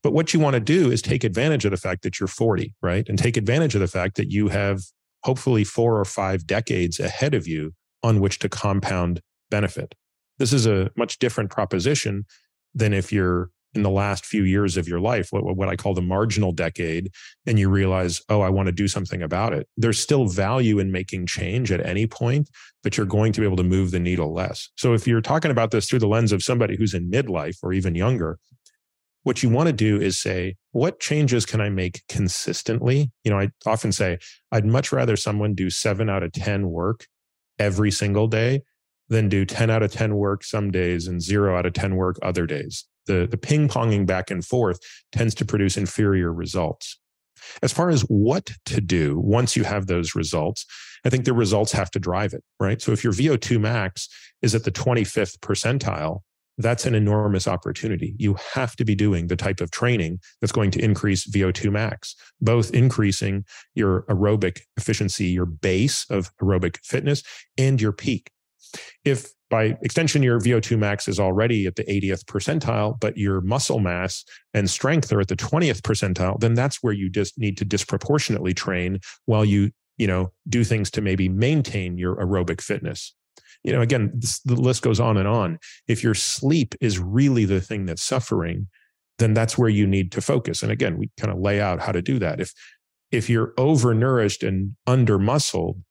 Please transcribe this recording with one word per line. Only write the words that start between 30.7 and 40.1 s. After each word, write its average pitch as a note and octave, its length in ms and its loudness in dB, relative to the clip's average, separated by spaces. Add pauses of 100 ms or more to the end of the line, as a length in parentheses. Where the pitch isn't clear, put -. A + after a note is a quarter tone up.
"What D3+ 280 0
changes C3+ 460 2
can A2 160 -4
I G#2 80 0
make F#2 400 -4
consistently?" A#2+ 1040 -2 (140)
You A2 60 0
know, G2 100 2
I G2+ 100 0 (160)
often A2 260 0
say, F2+ 260 -2 (340)
"I'd A2+ 120 2
much A#2+ 260 2
rather B2 260 2
someone G#2 380 -2
do F#2 140 -2
seven G#2 400 -2
out G2 140 0
of E2+ 100 -6
ten G2+ 380 -2
work F2 340 -4 (540)
every G#2 320 2
single G2+ 360 0
day A#2 360 0 (480)
than A2 180 2
do G2 160 2
ten A2+ 240 0
out A2 140 2
of G#2 100 0
ten G#2+ 240 -2